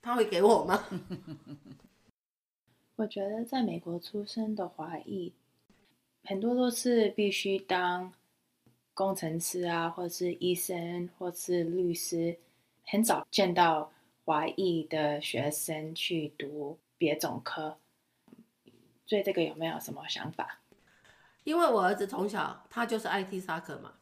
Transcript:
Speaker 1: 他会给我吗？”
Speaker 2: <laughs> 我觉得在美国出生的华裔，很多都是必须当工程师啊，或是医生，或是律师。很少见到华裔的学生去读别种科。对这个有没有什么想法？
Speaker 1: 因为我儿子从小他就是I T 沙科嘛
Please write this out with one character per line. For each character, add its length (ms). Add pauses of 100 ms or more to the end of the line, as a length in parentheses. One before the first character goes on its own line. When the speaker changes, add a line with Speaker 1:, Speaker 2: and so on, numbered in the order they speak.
Speaker 1:
他 120
会 120
给 160
我 240
吗？” 180 (1400)
Speaker 2:
<laughs> 760
我 100
觉 200
得 200
在 160
美 180
国 180
出 280
生 280
的 140
华 300
裔， 340 (920)
很 140
多 160
都 160
是 400
必 220
须 260
当 540 (800)
工 240
程 240
师 220
啊， 260
或 180
是 280
医 200
生， 600
或 160
是 320
律 300
师。 420 (480)
很 180
少 280
见 240
到 360 (360)
华 200
裔 380
的 380
学 280
生 440
去 420
读 420 (200)
别 180
种 260
科。 360 (1300)
对 160
这 100
个 100
有 120
没 100
有 160
什 140
么 140
想 240
法？ 260 (840)
Speaker 1:
因 120
为 100
我 160
儿 120
子 120
从 220
小 400
他 160
就 140
是 100
I 160
T 160
沙 200
科 180
嘛 240